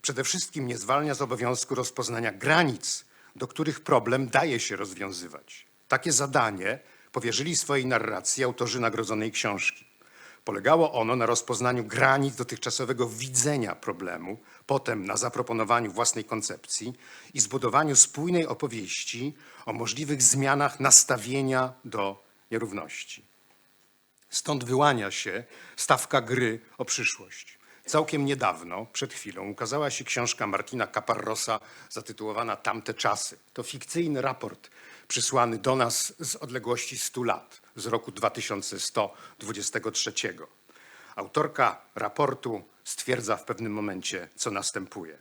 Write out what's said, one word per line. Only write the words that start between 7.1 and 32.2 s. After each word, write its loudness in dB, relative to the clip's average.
powierzyli -2
swojej 2
narracji 0
autorzy 0
nagrodzonej 0
książki. -2
Polegało 4
ono 2
na 2
rozpoznaniu 0
granic 2
dotychczasowego -2
widzenia 0
problemu, -8
potem 0
na -2
zaproponowaniu 0
własnej 0
koncepcji -6
i -8
zbudowaniu 4
spójnej 6
opowieści -6
o -4
możliwych -2
zmianach 4
nastawienia 4
do -4
nierówności. -6
Stąd -2
wyłania 4
się -4
stawka 4
gry 0
o -4
przyszłość. -4
Całkiem 2
niedawno, -2
przed -6
chwilą, -10
ukazała -2
się -6
książka -2
Martina -2
Caparrosa -2
zatytułowana -6